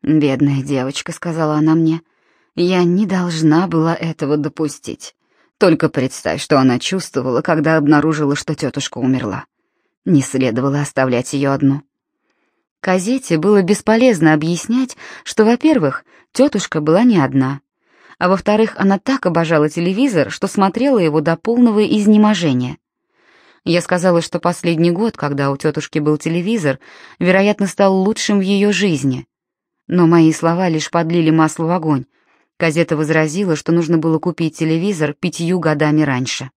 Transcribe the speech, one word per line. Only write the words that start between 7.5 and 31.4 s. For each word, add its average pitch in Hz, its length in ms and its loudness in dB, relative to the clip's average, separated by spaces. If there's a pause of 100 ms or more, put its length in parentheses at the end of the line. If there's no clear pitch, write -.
обнаружила, 147 580 2
что - 180 -8
тётушка 139 460 -8
умерла. 127 460 -4 (600)
Не 165 160 4
следовало 131 600 -2
оставлять 127 520 -2
её 139 180 -2
одну". 139 300 0 (1000)
Казете 185 580 -2
было 196 240 4
бесполезно 202 720 2
объяснять, 175 600 -2 (280)
что, - 200 0
во-первых, 233 640 2 (280)
тётушка 214 480 0
была 160 220 2
не 240 140 4
одна — 135 440 0 (580)
а 180 100 0
во-вторых, 214 480 0
она 196 220 2
так - 260 -4
обожала 160 440 2
телевизор, 180 600 0
что - 160 -4
смотрела 226 520 2
его 160 220 2
до 165 160 0
полного 226 480 2
изнеможения. 196 920 2 (840)
Я 175 180 0
сказала, 175 400 0
что 170 180 -6
последний 170 520 0
год, 208 260 -2
когда 143 340 -2
у 139 60 -4
тётушки 156 420 -4
был 151 180 0
телевизор, 165 640 -2 (400)
вероятно, 196 480 2
стал 190 280 2
лучшим 202 440 0
в - 20 0
её 202 300 0
жизни. 143 560 -2 (600)
Но 170 200 4
мои 160 240 6
слова 170 380 -2
лишь 156 200 -4
подлили 165 420 0
масло 160 340 0